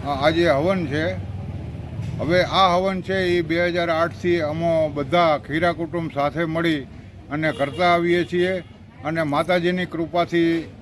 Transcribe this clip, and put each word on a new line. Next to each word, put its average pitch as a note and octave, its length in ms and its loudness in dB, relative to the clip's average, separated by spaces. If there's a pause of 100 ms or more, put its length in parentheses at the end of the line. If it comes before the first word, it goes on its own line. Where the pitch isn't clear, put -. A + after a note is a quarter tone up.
અ, - 20 -4
આજે D#3 420 2
હવન E3+ 360 2
છે. D#3 280 -2 (1040)
હવે E3 240 2
આ F3 320 4
હવન F#3 260 0
છે, F#3+ 120 -4
એ F3 280 2
બે E3+ 260 0
હજાર E3+ 220 0
આઠથી E3+ 520 0
અમો D#3+ 480 0
બધા D3 480 2
ખીરા D#3+ 340 0
કુટુંબ D#3+ 420 -4
સાથે C#3+ 320 0
મળી D#3+ 340 0 (520)
અને D#3 200 -2
કરતા C#3+ 420 0
આવીએ F3 320 2
છીએ F3+ 340 0 (460)
અને D#3+ 180 -2
માતાજીની F3 600 0
કૃપાથી E3 840 0 (120)